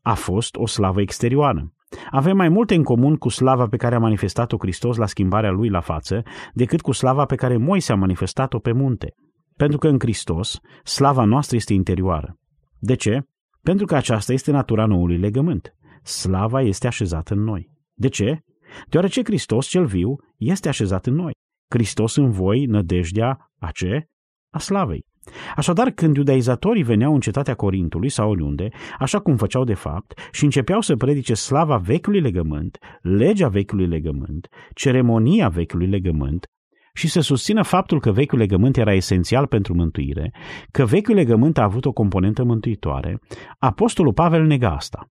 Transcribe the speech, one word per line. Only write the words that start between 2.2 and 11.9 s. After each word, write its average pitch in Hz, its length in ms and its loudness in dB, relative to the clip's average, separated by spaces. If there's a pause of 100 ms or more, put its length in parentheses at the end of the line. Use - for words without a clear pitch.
mai 175 120 4
multe 208 260 2
în 160 80 4
comun 127 320 4
cu 123 140 -4
slava 127 380 2
pe 110 100 -4
care 120 180 0
a 117 40 2
manifestat-o 110 600 0
Hristos 110 380 -4
la 113 80 0
schimbarea 101 460 0
lui 107 180 0
la 92 100 0
față 85 420 -4 (320)
decât 123 280 0
cu 139 100 -4
slava 135 340 0
pe 135 100 -2
care 127 220 0
Moise 160 340 0
a 110 40 4
manifestat-o 95 640 0
pe 120 120 -2
munte. 127 420 -2 (420)
Pentru 147 220 2
că 156 100 2
în 139 120 4
Hristos, 101 600 -4 (240)
slava 135 400 2
noastră 127 320 2
este 107 180 -2
interioară. 92 640 0 (440)